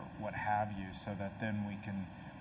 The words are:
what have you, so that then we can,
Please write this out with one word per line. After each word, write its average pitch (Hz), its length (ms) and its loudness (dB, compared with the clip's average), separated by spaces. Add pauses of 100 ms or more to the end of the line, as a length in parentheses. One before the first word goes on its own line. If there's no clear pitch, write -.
(200)
what 104 140 0
have 107 440 4
you, 98 160 -2
so 101 240 -2
that 98 220 -2
then 104 280 2
we 101 160 -2
can, 98 220 0 (360)